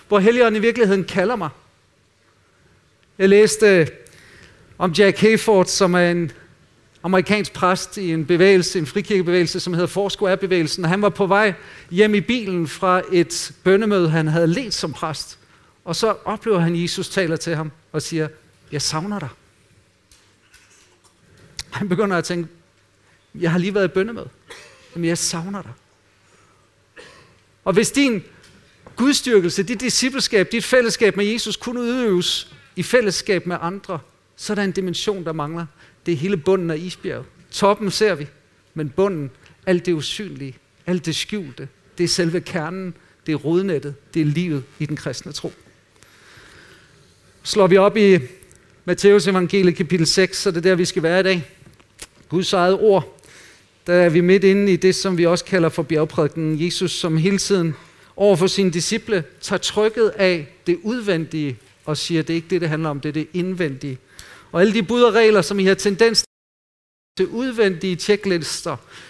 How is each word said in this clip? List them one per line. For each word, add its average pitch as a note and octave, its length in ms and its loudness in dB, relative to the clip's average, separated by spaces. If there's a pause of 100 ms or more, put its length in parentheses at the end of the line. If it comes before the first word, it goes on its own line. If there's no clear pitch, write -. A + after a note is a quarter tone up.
hvor G#3 120 4
Helligånden A3+ 420 4
i G#3 40 0
virkeligheden G3+ 380 2
kalder F#3+ 320 -2
mig. F3 140 -6 (1700)
Jeg F#3+ 120 4
læste, G#3+ 380 6
øh, F3 200 6 (880)
om F3+ 140 0
Jack F#3+ 260 4
Hayford, G#3+ 480 4
som F3+ 280 0
er F3 180 2
en E3+ 200 -2 (720)
amerikansk F#3+ 500 0
præst - 440 -2
i F3+ 140 -4
en D#3+ 140 -2
bevægelse, F#3 540 4
en D#3 60 -2
frikirkebevægelse, F3+ 760 0
som - 140 -6
hedder E3+ 140 0
Foursquare-bevægelsen. F#3 960 -2
Han F#3 160 0
var G#3 80 2
på G3 180 0
vej G3+ 260 2 (380)
hjem G#3 240 4
i G3+ 60 2
bilen F#3+ 460 -2
fra F#3 340 0 (100)
et - 400 0 (120)
bønnemøde, G3 460 2
han D#3 180 0
havde E3 200 2
ledt G#3 260 -2
som D#3+ 200 -6
præst. - 460 -10 (460)
Og E3 100 -6
så G#3+ 200 0 (100)
oplever G#3 340 -2
han, E3+ 220 0
Jesus F3 280 -6
taler E3 260 -2
til E3 200 -6
ham D#3 160 -8 (200)
og D#3 100 -4
siger, D#3 260 -4 (440)
"Jeg D3 100 -6
savner F#3+ 380 -6
dig." D3 100 -10 (2500)
Han G3+ 180 -6
begynder F#3+ 280 0
at D#3+ 60 -2
tænke, F3 260 -6 (840)
"Jeg E3 160 -2
har F3+ 80 0
lige F#3+ 160 -2
været G3 100 2
i - 20 0
bønnemøde. G#3 420 -6 (640)
Jamen, E3+ 120 -4
jeg E3+ 100 -2
savner F3+ 440 -6
dig." A2 100 -18 (1900)
Og F#3+ 80 0
hvis G#3 180 2
din B3+ 320 0 (720)
gudstyrkelse, A3 680 2
dit G3+ 160 -6
discipleskab, A#3+ 720 -2
dit A3+ 120 -2
fællesskab A3 540 2
med G3+ 80 0
Jesus A3 300 -4
kun A#3+ 220 -8
udøves A#3 760 -2 (220)
i F3+ 80 -4
fællesskab G#3 600 0
med F3 160 -6
andre, F3+ 380 -8 (360)
så - 180 -8
er - 20 -4
der G3+ 80 -2
en F#3+ 80 -2
dimension, F#3 540 -6
der D#3+ 80 -6
mangler. D#3+ 320 -8 (400)
Det F3 60 -2
er E3+ 40 0
hele F#3 220 -2
bunden F3 340 0
af D3+ 60 -4
isbjerget. D#3+ 480 -10 (260)
Toppen G#3 400 0
ser G#3 240 0
vi, C#3+ 120 -10 (460)
men D3+ 160 -8
bunden, F3+ 420 -2 (340)
alt F3+ 200 0
det F3+ 80 0
usynlige, C#3 640 -8 (280)
alt F3 200 -4
det D#3+ 100 -4
skjulte, C#3 520 -10 (300)
det E3+ 60 -2
er E3+ 40 2
selve E3 340 -2
kernen, F3 520 -8 (320)
det D#3+ 60 -4
er D3+ 40 -2
rodnettet, D3+ 600 -2 (180)
det E3 80 0
er D3+ 40 0
livet D3+ 380 -2 (160)
i D3+ 60 -6
den D3 120 -6
kristne B2+ 340 -12
tro. - 220 -12 (1900)
Slår G3 240 2
vi F#3 100 6
op G3+ 200 4
i G3 220 6 (640)
Matteus F#3 420 4
evangeliet F#3 480 2
kapitel E3 320 0
seks, - 340 0
så G3 100 0
det E3 60 -6
er E3+ 40 -4
der, F#3 140 4
vi F3 100 2
skal E3+ 180 -2
være E3+ 160 2
i F#3+ 40 2
dag. F#3 280 -2 (800)
Guds F3 240 -2
eget F#3 260 2
ord. G3 380 2 (680)
Der F3 60 0
er F3 160 6
vi E3 120 4
midt F#3 220 4
inde G3 280 4
i F3 40 4
det, F#3 200 2
som F#3 220 -2
vi E3+ 80 2
også E3+ 200 2
kalder E3+ 240 0
for E3 140 -4
bjergprædikenen. D#3 800 -2
Jesus, F3 260 -4
som D#3+ 260 -2
hele F#3+ 200 2
tiden E3+ 380 0 (400)
over G3+ 200 4
for F3+ 120 2
sine F#3 240 0
disciple F3+ 520 -4 (180)
tager - 180 -4
trykket A3 500 0
af F3+ 380 0 (200)
det F3 160 0
udvendige E3 720 -4 (280)
og D3+ 120 -4
siger, E3 240 -2
"Det E3 120 -6
er - 20 -2
ikke E3 140 -8
det, F3+ 120 -2
det E3+ 80 -2
handler D#3 200 -4
om, C#3+ 100 -6
det D3+ 100 -8
er D3 40 -6
det D3+ 200 -6
indvendige." E3 640 -6 (540)
Og E3+ 100 2
alle G#3 120 4
de A3+ 100 0
bud A#3+ 180 0
og A#3 120 6
regler, G#3+ 280 6
som G3 180 -4
I F#3+ 60 2
har F#3+ 80 4
tendens G#3 500 2 (960)
til F#3 100 0
udvendige G3+ 680 -2
tjeklister, F3 800 -2 (320)